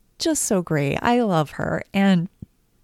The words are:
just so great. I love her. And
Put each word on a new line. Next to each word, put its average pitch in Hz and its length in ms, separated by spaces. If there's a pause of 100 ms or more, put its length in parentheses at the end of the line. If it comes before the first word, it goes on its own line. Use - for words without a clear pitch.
(180)
just 320 260
so 185 180
great. 143 360
I 240 240
love 165 300
her. - 300 (100)
And 190 360 (560)